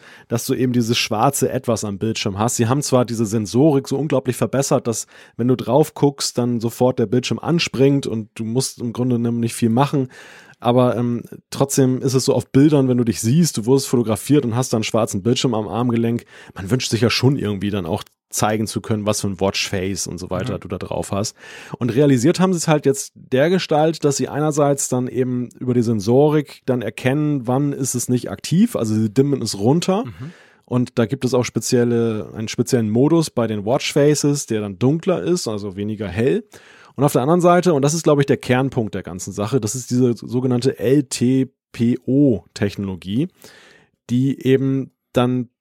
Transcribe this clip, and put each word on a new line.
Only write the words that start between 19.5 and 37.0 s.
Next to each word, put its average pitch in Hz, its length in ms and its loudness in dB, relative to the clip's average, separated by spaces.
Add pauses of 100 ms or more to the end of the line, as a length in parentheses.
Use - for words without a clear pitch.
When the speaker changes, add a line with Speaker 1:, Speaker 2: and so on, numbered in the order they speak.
Speaker 1:
und 85 120 -10
so 90 100 -12
weiter 92 240 -4
Speaker 2:
Mhm. 90 80 -6
Speaker 1:
du 92 80 -16
da 92 80 -6
drauf - 340 -6
hast. 104 240 -4 (440)
Und 123 100 -2
realisiert 139 500 4
haben 185 140 2
sie 170 60 -2
es 160 100 -4
halt 151 160 2
jetzt 139 280 0
dergestalt, 156 920 0
dass 143 100 2
sie 131 140 -4
einerseits 143 580 0
dann 127 220 -2
eben 123 400 -4 (100)
über 123 140 -2
die 120 100 4
Sensorik 123 800 2
dann 123 160 -2
erkennen, 135 640 -2
wann 139 280 0
ist 135 200 -4
es 120 140 -4
nicht 123 240 -2
aktiv, 175 460 0
also 110 180 0
sie 110 180 0
dimmen 135 280 2
es 104 180 -6
runter. 170 460 2
Speaker 2:
Mhm. 120 260 -14 (320)
Speaker 1:
Und 123 340 -2
da 117 100 2
gibt 131 180 -4
es 120 80 0
auch 123 100 2
spezielle, 117 920 0
einen 110 100 -8
speziellen 120 420 0
Modus 151 420 2
bei 113 160 -2
den 104 180 -4
Watchfaces, 143 800 2
der 110 160 -2
dann 101 180 -8
dunkler 156 440 0
ist, 170 260 -2
also 101 260 -8
weniger 104 320 -6
hell. 120 380 0 (500)
Und 127 80 0